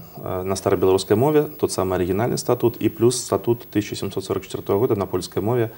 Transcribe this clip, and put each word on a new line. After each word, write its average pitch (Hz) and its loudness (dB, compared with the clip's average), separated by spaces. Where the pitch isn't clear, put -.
Э, 92 -6
на 95 -2
старобелорусской 95 2
мове, 151 4
тот - -4
самый 95 0
оригинальный 98 0
статут, 120 0
и 107 0
плюс 123 2
статут - -2
тысяча 107 -2
семьсот 98 -6
сорок 98 -4
четвёртого 98 -2
года 123 2
на 98 0
польской - -4
мове, 113 0